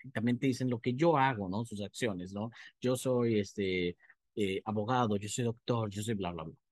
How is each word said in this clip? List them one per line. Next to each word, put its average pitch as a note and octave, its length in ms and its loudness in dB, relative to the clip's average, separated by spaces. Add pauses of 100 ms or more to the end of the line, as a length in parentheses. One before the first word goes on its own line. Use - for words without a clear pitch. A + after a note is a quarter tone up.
Y B2+ 60 -14
también A#2+ 280 0
te C#3 100 0
dicen B2+ 220 0
lo A#2 100 -2
que B2 140 0
yo D#3+ 220 4
hago, C3 320 2
¿no? G#2 160 -2
Sus G#2 180 -10
acciones, F#2+ 500 -4
¿no? G#2 180 -4 (300)
"Yo B2 160 0
soy, A#2+ 420 2
este, F#2 580 0 (380)
eh, G2 300 0
abogado, A2 520 2
yo G2+ 120 -4
soy B2 160 -2
doctor, A#2 460 -2
yo G2+ 120 -6
soy A2+ 120 0
bla, F#2 180 -2
bla, E2 120 -6
bla". D#2+ 100 -10 (180)